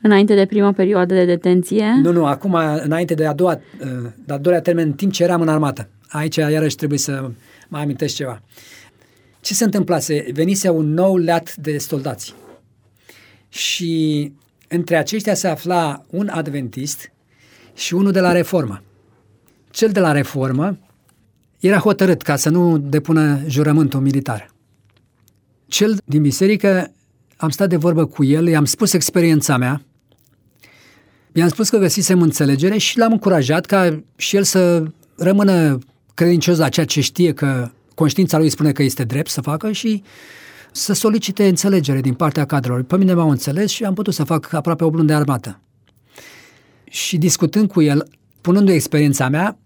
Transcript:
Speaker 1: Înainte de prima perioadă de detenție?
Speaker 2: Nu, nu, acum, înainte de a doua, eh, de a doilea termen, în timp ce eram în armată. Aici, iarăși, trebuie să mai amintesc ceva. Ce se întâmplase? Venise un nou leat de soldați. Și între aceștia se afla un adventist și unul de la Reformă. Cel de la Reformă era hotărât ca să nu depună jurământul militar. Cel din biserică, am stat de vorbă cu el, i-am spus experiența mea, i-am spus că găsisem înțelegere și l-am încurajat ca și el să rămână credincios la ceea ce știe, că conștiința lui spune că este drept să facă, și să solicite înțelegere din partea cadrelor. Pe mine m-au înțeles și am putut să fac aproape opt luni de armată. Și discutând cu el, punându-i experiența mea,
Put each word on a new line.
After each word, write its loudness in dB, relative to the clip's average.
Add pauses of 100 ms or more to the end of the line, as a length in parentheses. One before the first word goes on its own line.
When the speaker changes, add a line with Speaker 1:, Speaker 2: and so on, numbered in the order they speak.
Speaker 1:
Înainte 4
de 4
prima 2
perioadă 0
de 4
detenție? 2
Speaker 2:
Nu, 2
nu, 2
acum, -2 (300)
înainte -2
de 0
a -2
doua, 0
eh, -10 (380)
de -8
a -6
doilea 0
termen, 0
în 0
timp -2
ce -2
eram 2
în 0
armată. -2 (180)
Aici, -6
iarăși, 0
trebuie -4
să -8 (360)
mai -10
amintesc -4
ceva. -10 (1000)
Ce -8
se -2
întâmplase? -2
Venise 0
un 0
nou 2
leat -2
de -6
soldați. -8 (1120)
Și -4 (360)
între -2
aceștia -2
se -2
afla -4
un -4
adventist -8 (600)
și -8
unul 2
de 0
la 2
Reformă. 0 (880)
Cel 0
de 0
la 4
Reformă -2 (840)
era 2
hotărât 2
ca -2
să -2
nu 2
depună 0
jurământul 2
militar. -2 (1160)
Cel 0
din 0
biserică, 2 (460)
am -2
stat 0
de 2
vorbă 2
cu -2
el, 2
i-am 2
spus 0
experiența 2
mea, -2 (1500)
i-am 2
spus -2
că 2
găsisem 2
înțelegere 2
și -2
l-am 2
încurajat 0
ca 0 (120)
și -4
el 2
să 2 (320)
rămână 2 (360)
credincios 2
la 2
ceea 0
ce -2
știe, 0
că -4 (260)
conștiința 0
lui 2
spune 0
că -2
este -2
drept -4
să -6
facă, -6
și -4 (680)
să -4
solicite 0
înțelegere 2
din 0
partea 0
cadrelor. -2
Pe -2
mine 4
m-au 2
înțeles -2
și -6
am -2
putut -4
să -4
fac -4
aproape -2
opt 2
luni 2
de 2
armată. -2 (1200)
Și -6
discutând 0
cu 2
el, 2 (340)
punându-i 4
experiența 2
mea, -2